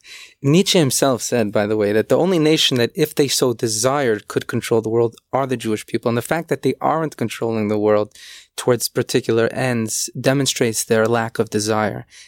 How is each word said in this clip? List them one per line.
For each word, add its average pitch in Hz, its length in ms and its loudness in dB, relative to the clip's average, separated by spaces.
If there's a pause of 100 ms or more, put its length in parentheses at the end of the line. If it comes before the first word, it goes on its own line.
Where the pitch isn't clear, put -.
<laughs> - 340 -20
Nietzsche 170 360 4
himself 135 440 2
said, 110 300 0
by 104 140 2
the 107 120 0
way, 104 160 2
that 107 160 2
the 127 80 4
only 175 200 2
nation 151 400 2
that, 117 160 2
if 156 220 -2
they 143 140 4
so 127 240 2
desired, 117 760 0
could - 200 -4
control 117 340 0
the 113 80 -6
world 113 260 2 (160)
are 131 160 0
the 127 100 -4
Jewish 110 280 -4
people. - 240 -4
And 117 80 0
the 117 40 0 (120)
fact 165 160 -4
that 143 120 -2
they 131 200 0
aren't 147 360 -2
controlling 113 520 -4
the 107 100 0
world 104 340 0 (440)
towards - 320 0
particular 117 640 0
ends 120 560 -4 (100)
demonstrates 131 640 0
their 113 240 2
lack 113 320 -2
of 107 100 -2
desire. 107 560 -2 (220)